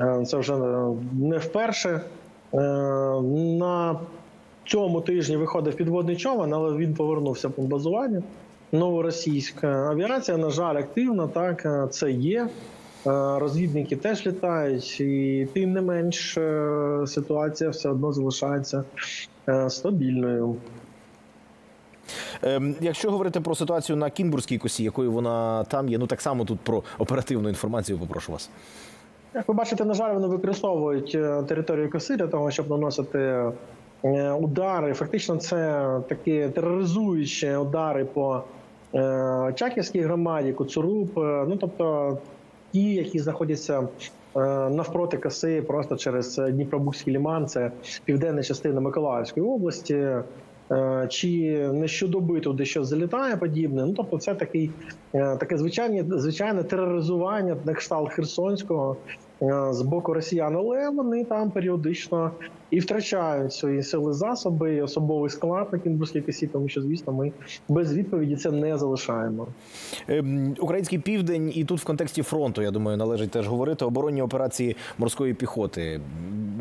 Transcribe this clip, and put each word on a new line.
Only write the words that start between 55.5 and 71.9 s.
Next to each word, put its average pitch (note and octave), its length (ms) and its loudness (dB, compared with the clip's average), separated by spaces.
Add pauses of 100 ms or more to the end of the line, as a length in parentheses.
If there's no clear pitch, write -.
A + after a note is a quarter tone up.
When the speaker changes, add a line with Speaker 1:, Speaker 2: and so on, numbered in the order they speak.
Speaker 1:
звичайне, G3 460 0 (140)
звичайне F3 440 0
тероризування F3+ 1000 0
на D3+ 100 0
кшталт D3+ 380 -2
Херсонського, D#3+ 840 0 (460)
е, C#3 280 2
з B2 120 0
боку E3 320 0
росіян, D#3+ 420 0
але B3 340 0
вони A#3+ 340 0
там G#3+ 260 0
періодично E3+ 800 0 (400)
і F3 100 4
втрачають E3+ 720 0
свої C#3 300 0
сили, D3+ 300 0
засоби, E3 640 0
і D3 80 2
особовий D3 480 0
склад F3+ 420 -2
на F3+ 60 0
Кінбурзькій D#3 420 0
косі, D3 260 -4
тому C#3 220 -2
що, C#3 140 -4
звісно, D3 300 -2
ми C3+ 200 -2 (360)
без D3+ 260 4
відповіді D#3 420 0
це D#3+ 140 -2
не D3+ 280 0
залишаємо. A#2 680 -2 (600)
Speaker 2:
Ем, C#3 520 0
український F3 380 0
південь, E3+ 560 0
і D#3+ 100 0
тут D#3+ 160 -2
в - 40 -10
контексті D#3 380 -2